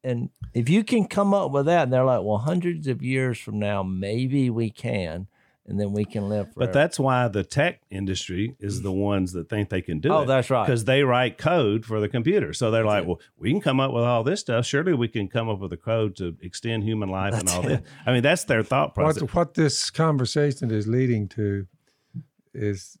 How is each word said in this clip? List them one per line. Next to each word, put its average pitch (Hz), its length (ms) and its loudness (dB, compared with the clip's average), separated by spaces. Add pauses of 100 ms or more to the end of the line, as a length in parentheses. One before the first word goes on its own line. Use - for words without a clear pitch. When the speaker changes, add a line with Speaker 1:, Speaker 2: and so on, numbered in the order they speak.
Speaker 1:
And 123 280 -4 (240)
if 120 140 0
you 202 140 4
can 214 240 2
come 202 280 2
up 185 180 2
with 139 140 2
that, 170 180 4
and 127 80 0
they're 131 120 4
like, 123 200 4
"Well, 104 140 0
hundreds 165 500 -2
of 127 140 -4
years 131 360 -2
from 104 200 -8
now, 101 240 0
maybe 117 680 -2
we 113 200 -2
can, 95 580 -6 (380)
and 98 120 -4
then 101 140 -2
we 104 140 0
can 101 220 -6
live 104 180 -2
forever." - 200 -4
Speaker 2:
But 92 60 -4
that's 147 260 2
why 127 300 2
the 98 160 -2
tech 170 460 -2
industry 95 680 -4
is 98 240 -6
the 98 80 -4
ones 95 440 0
that 85 160 -8
think 104 180 0
they 95 140 -2
can 80 180 -6
do 131 100 0
Speaker 1:
Oh, 151 120 4
Speaker 2:
it, 131 40 -2
Speaker 1:
that's 131 240 2
right. 117 160 2
Speaker 2:
'cause 117 200 0
they 135 180 4
write 123 340 2
code 113 460 2
for 110 160 -4
the 104 80 0
computer. 120 460 0
So 117 180 0
they're 113 100 2
Speaker 1:
That's 107 60 2
Speaker 2:
like, 104 160 4
Speaker 1:
it. - 20 -4
Speaker 2:
"Well, 87 140 -4 (160)
we 107 160 -2
can 196 80 2
come 135 180 2
up 135 140 0
with 117 100 0
all 120 220 2
this 175 160 -2
stuff. 120 240 0
Surely 165 300 0
we 120 120 2
can 104 220 -4
come 113 220 -2
up 98 100 -4
with 92 120 -6
a 85 40 -8
code 110 400 -2
to 87 240 -6
extend 110 420 -6
human 107 280 -2
life 95 240 -2
and 107 120 -2
Speaker 1:
That's 90 100 0
Speaker 2:
all 90 100 -2
Speaker 1:
it. - 20 -2
Speaker 2:
this." - 120 0 (260)
I 120 60 2
mean, 123 100 2
that's 160 220 2
their 113 200 2
thought 143 300 0
process. 156 280 2
Speaker 3:
What, - 120 -6
what 170 200 0
this - 360 2
conversation 147 840 2
is 107 160 0
leading 117 400 2
to 101 380 -2 (880)
is 104 460 -6